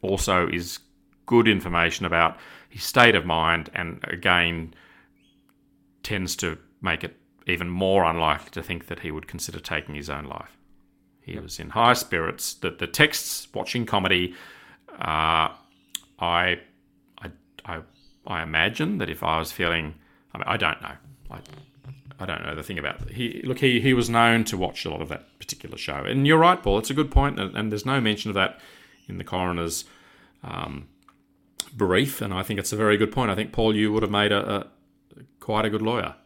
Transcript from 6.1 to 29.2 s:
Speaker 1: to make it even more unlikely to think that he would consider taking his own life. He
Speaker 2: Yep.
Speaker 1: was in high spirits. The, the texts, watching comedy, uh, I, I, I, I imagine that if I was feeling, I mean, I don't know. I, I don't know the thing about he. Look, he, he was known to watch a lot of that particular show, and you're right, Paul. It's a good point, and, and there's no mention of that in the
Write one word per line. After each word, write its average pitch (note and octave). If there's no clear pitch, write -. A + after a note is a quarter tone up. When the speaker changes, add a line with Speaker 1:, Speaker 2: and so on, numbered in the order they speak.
Speaker 1:
to D#2+
make F2
it -
even F2
more F#2
unlikely E2
to E2
think E2+
that E2+
he D2+
would D#2
consider -
taking D2+
his D2
own D2
life. -
He -
Speaker 2:
Yep. -
Speaker 1:
was -
in -
high A#2
spirits. -
The, -
the -
texts, -
watching A2
comedy, F#2
uh, D#2+
I, F2
I, F2
I, E2
I E2+
imagine G#2
that F2+
if D#2
I D#2+
was D#2+
feeling, E2
I -
mean, -
I -
don't -
know. -
I, -
I F#2+
don't F2+
know D#2
the D#2
thing F#2
about D2
he. A#2
Look, B2+
he, B2+
he C3
was A#2+
known A#2
to G#2+
watch -
a E2
lot E2+
of D#2+
that -
particular -
show, -
and C3+
you're D#3
right, F3
Paul. G2+
It's A2
a C#3
good D3
point, C#3+
and, F#2+
and G#2+
there's G#2
no C3+
mention G#2+
of G2
that F#2+
in F#2+
the F#2